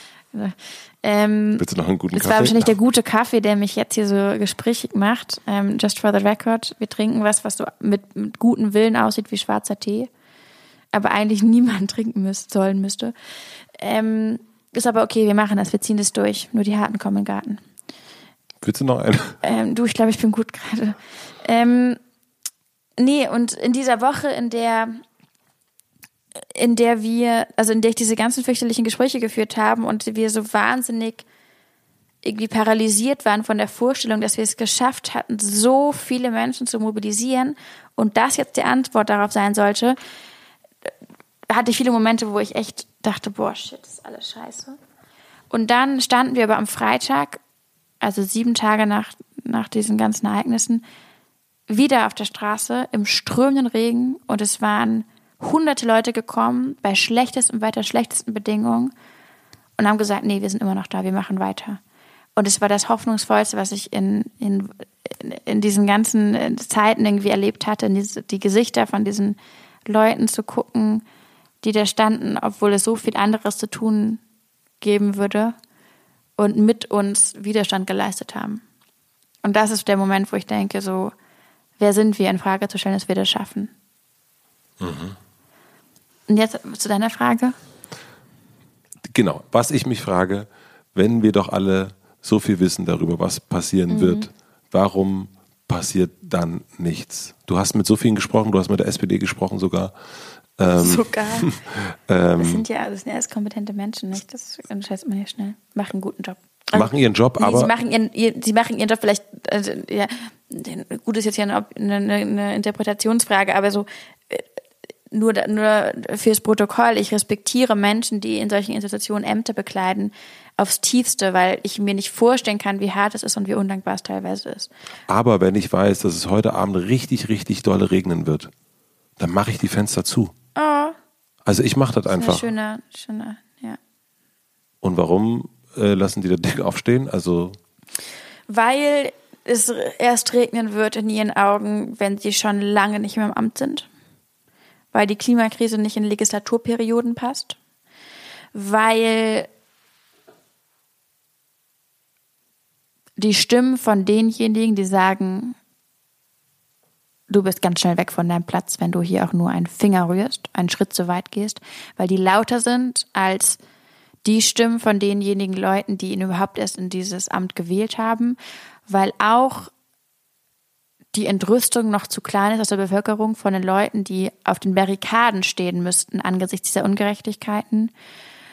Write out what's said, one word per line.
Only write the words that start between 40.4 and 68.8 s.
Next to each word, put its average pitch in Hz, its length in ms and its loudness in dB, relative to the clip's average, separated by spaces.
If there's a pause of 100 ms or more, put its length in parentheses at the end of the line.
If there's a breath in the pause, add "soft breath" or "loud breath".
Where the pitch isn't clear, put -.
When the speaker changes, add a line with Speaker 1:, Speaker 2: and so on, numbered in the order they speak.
Speaker 1:
hatte 233 180 2
ich 233 60 0
viele 247 160 2
Momente, 226 400 2
wo 208 80 0
ich 208 160 -4
echt - 320 -8 (140)
dachte, 208 280 -4
„Boah, 214 240 -4
shit, - 260 -14
das - 140 -20
ist - 120 -20
alles - 260 -16
scheiße.“ 233 440 -18 (720 soft breath)
Und 226 220 0
dann 262 300 2
standen 262 340 2
wir 247 80 2
aber 220 140 4
am 214 100 -2
Freitag, 254 720 -2 (600)
also 202 220 -2
sieben 226 320 -2
Tage 214 320 2
nach, 208 260 -2 (320)
nach 233 240 -4
diesen 214 280 0
ganzen 214 300 0
Ereignissen, 226 580 0 (840 soft breath)
wieder 240 380 4
auf 202 80 -6
der 214 100 -8
Straße 220 680 -4
im 208 160 -2
strömenden 269 640 2
Regen 240 480 0 (100)
und 214 140 -2
es 208 200 -2
waren 220 440 0 (360 soft breath)
hunderte 302 460 0
Leute 226 260 4
gekommen, 247 720 -2
bei 196 140 0
schlechtestem 240 640 0
Wetter, 220 240 -2
schlechtesten 233 500 -2
Bedingungen 226 580 0 (840 soft breath)
und 208 100 2
haben 208 120 4
gesagt, 208 260 -2
„Nee, 202 180 -2
wir 202 80 -2
sind 202 120 -4
immer 190 120 0
noch 190 140 -6
da, 190 160 -4
wir 185 80 -2
machen 190 260 -2
weiter.“ 196 400 -6 (560 soft breath)
Und 202 140 2
es 196 120 0
war 208 80 4
das 202 200 0
Hoffnungsvollste, 214 680 0
was 196 140 -4
ich 202 220 -10
in, 202 320 0 (160)
in, 196 280 -2 (760)
in 208 160 0
diesen 202 260 4
ganzen 208 720 2
Zeiten 220 480 2
irgendwie 202 240 2
erlebt 202 380 0
hatte, 214 180 -2
in 196 80 2
diese, 202 280 -4
die 196 180 -6
Gesichter 214 480 2